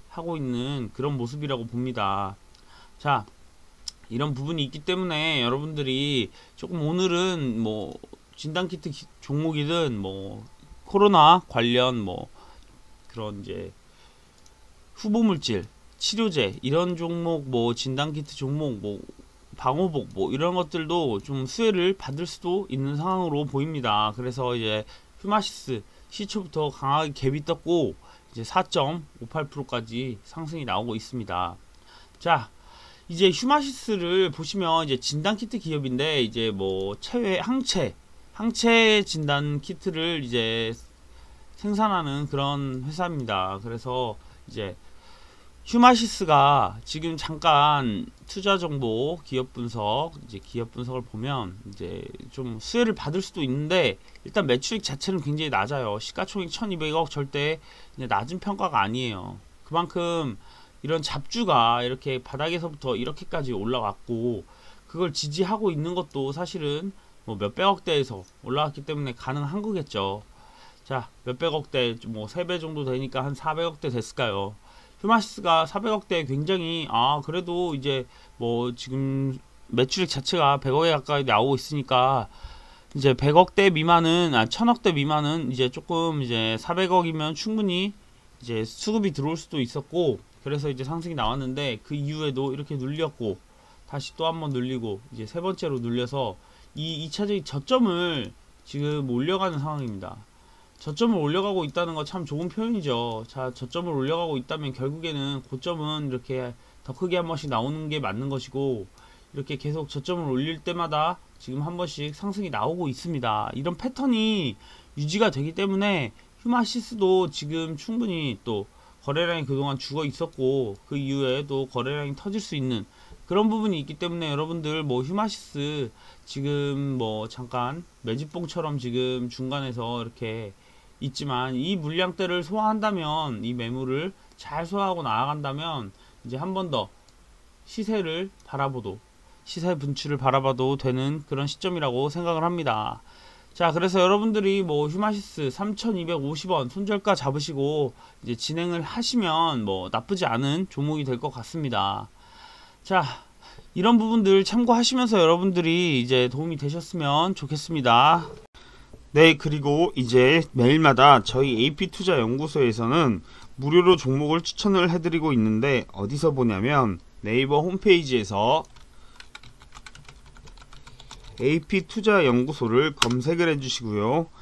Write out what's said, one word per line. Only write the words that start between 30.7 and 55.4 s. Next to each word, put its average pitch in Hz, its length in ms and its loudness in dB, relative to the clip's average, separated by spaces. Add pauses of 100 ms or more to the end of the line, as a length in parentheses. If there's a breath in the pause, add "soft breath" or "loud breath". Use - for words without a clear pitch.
있습니다. 92 600 -6 (640 loud breath)
자, 151 300 2 (600 loud breath)
이제 175 200 4
휴마시스를 202 1000 0
보시면 165 540 0
이제 135 120 0
진단키트 160 600 -2
기업인데 143 640 0
이제 113 260 0
뭐 95 520 -2
체외, 214 380 -2
항체, 220 540 -2 (380)
항체 226 720 4
진단 147 560 -2
키트를 165 640 -4
이제 113 480 0 (840 soft breath)
생산하는 185 680 0
그런 139 600 -2
회사입니다. 123 760 -2
그래서 117 560 -4 (300 soft breath)
이제 101 280 -8 (880 soft breath)
휴마시스가 151 1200 6
지금 160 340 -6
잠깐 143 880 2 (180)
투자 196 320 0
정보, 143 640 -2
기업 127 300 -4
분석, 117 600 -2 (120)
이제 104 140 -14
기업 117 320 -8
분석을 123 320 -6
보면 110 520 -6 (140)
이제 92 340 -10 (280)
좀 120 280 -10
수혜를 226 360 2
받을 160 260 -4
수도 185 220 -8
있는데 147 560 0 (240 loud breath)
일단 175 240 -2
매출액 139 340 0
자체는 160 400 -4
굉장히 147 300 -4